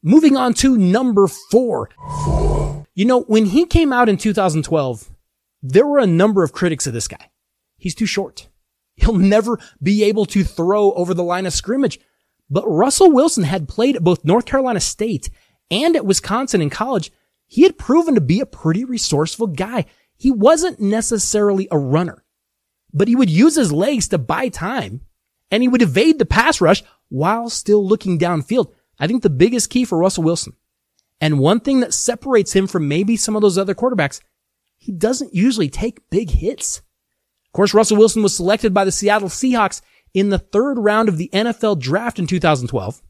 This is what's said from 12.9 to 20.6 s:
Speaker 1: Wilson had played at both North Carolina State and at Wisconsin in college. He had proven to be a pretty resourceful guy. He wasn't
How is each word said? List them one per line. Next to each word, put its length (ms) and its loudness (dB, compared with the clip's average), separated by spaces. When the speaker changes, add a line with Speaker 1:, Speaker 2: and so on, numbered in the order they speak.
Speaker 1:
Wilson 320 2
had 260 -4
played 280 -2
at 80 -6
both 200 0
North 220 2
Carolina 320 -2
State 520 -6
and 280 0
at 100 -2
Wisconsin 540 -2
in 100 -2
college. 400 -4
He 140 2
had 140 4
proven 380 0
to 60 4
be 180 0
a 80 -4
pretty 380 -4
resourceful 640 -4
guy. 380 -6
He 140 0
wasn't 480 2